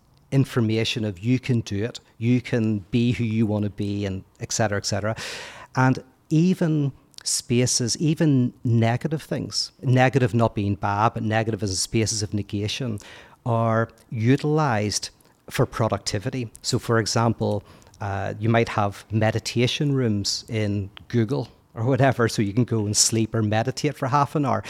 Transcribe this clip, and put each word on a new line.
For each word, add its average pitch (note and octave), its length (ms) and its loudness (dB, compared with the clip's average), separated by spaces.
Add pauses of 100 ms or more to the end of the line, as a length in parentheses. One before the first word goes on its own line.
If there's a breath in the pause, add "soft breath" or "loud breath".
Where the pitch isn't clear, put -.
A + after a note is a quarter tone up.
(320)
information A2+ 760 0
of G2 140 -6
you B2 200 0
can A#2 220 0
do G2+ 220 -4
it, - 160 -8 (180 soft breath)
you A#2+ 240 2
can A2 380 0 (120)
be A#2+ 220 2
who A#2+ 100 -2
you A2 220 0
want G#2 180 0
to G#2 60 -2
be, G2+ 360 -4
and F#2+ 180 -6 (160)
et - 120 -10
cetera, G#2 260 0
et F#2+ 80 -6
cetera. G#2+ 300 -2 (600 loud breath)
And C3 280 2 (260)
even D#3+ 600 2 (320)
spaces, A#2+ 760 0
even D3 560 2 (100)
negative A#2 580 2
things, - 500 -6 (100)
negative B2+ 520 4
not A2+ 220 2
being G2+ 200 0
bad, G#2 380 0
but A2+ 100 -6
negative A2 400 0
as F#2+ 160 -2
spaces G#2+ 440 -2
of G#2 100 -6
negation, G#2 680 -4 (460 loud breath)
are A2+ 440 2 (200)
utilized B2+ 1000 0 (400)
for C3 160 0
productivity. A2+ 840 -4 (100)
So, - 180 -2
for A2+ 200 2
example, G#2+ 640 0 (380 loud breath)
uh, G2 380 -4
you A2 100 0
might A#2 200 2
have G2+ 420 -2
meditation A#2 840 0
rooms G#2+ 540 0
in G#2 400 -2 (180)
Google A#2+ 400 0 (260)
or A#2 120 -4
whatever, B2+ 420 4
so - 140 -2
you G2+ 120 -2
can A#2+ 120 2
go A2 200 -2
and G#2 120 -2
sleep - 360 2
or A2+ 80 0
meditate A2+ 540 -2
for C#3 120 -4
half C#3+ 280 0
an D3 100 0
hour, G#2 240 0